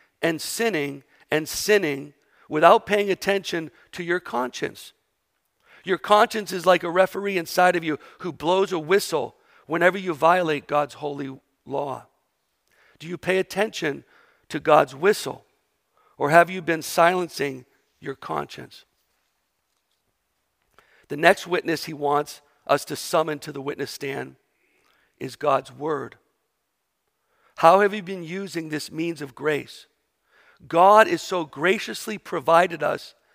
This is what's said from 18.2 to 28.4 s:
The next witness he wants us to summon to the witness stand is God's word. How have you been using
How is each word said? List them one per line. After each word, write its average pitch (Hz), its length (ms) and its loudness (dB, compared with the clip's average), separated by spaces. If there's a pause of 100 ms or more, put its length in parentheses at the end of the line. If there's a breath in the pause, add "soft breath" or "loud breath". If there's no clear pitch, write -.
The 143 100 -8
next 170 280 4
witness 165 400 -2
he 160 80 -10
wants 147 480 -2 (240)
us 143 200 0
to 151 100 -10
summon 156 440 -2
to 151 120 -14
the 139 100 -12
witness 139 300 -8
stand 135 460 -10 (800)
is 127 160 -10
God's 135 340 -2
word. 135 480 -8 (1400)
How 180 240 8
have 202 120 4
you 214 80 -6
been 180 220 -10
using 170 460 -8